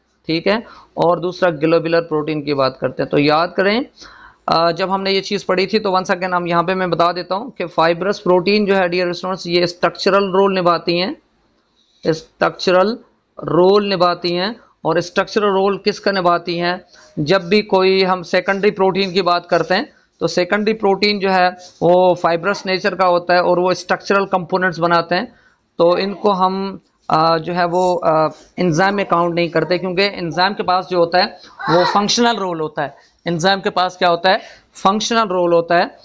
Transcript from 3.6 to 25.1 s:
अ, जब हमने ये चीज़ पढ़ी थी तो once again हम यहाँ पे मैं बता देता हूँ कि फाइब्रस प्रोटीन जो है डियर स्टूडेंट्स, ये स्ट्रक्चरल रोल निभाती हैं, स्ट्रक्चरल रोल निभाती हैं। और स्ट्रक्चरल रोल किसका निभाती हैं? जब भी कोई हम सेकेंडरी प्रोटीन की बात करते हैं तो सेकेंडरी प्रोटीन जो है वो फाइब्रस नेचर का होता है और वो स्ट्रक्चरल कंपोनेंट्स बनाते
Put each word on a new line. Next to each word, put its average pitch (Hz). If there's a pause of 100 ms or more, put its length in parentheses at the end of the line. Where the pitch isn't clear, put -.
अ, 165
जब 180
हमने 190
ये 190
चीज़ 196
पढ़ी 185
थी 214
तो 202
once 185
again 180
हम 175
यहाँ 170
पे 185
मैं 185
बता 170
देता 180
हूँ 226
कि 180
फाइब्रस 170
प्रोटीन 185
जो 196
है 185
डियर 175
स्टूडेंट्स, 185
ये 175
स्ट्रक्चरल 185
रोल 190
निभाती 170
हैं, 214 (920)
स्ट्रक्चरल 180 (460)
रोल 185
निभाती 175
हैं। 190 (240)
और 160
स्ट्रक्चरल 202
रोल 190
किसका 202
निभाती 175
हैं? 175 (340)
जब 170
भी 208
कोई 190
हम 185
सेकेंडरी 196
प्रोटीन 190
की 190
बात 175
करते 165
हैं 233 (280)
तो 175
सेकेंडरी 202
प्रोटीन 208
जो 190
है 180 (320)
वो 180
फाइब्रस 175
नेचर 185
का 185
होता 175
है 180
और 175
वो 180
स्ट्रक्चरल 196
कंपोनेंट्स 185
बनाते 170